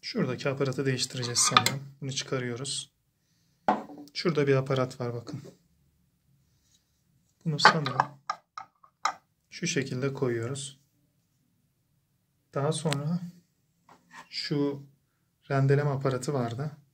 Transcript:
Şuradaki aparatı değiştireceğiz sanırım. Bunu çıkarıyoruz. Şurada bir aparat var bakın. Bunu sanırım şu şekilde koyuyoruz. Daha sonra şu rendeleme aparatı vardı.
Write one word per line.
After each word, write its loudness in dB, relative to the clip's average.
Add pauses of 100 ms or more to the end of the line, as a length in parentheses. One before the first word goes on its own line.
Şuradaki -2
aparatı 0
değiştireceğiz -2
sanırım. 4 (180)
Bunu -6
çıkarıyoruz. -6 (1200)
Şurada 2
bir 6
aparat 0
var -4
bakın. -10 (2000)
Bunu -4
sanırım 4 (1500)
şu -6
şekilde -2
koyuyoruz. -4 (1700)
Daha 0
sonra 0 (1080)
şu -2 (680)
rendeleme 4
aparatı 0
vardı. -2 (240)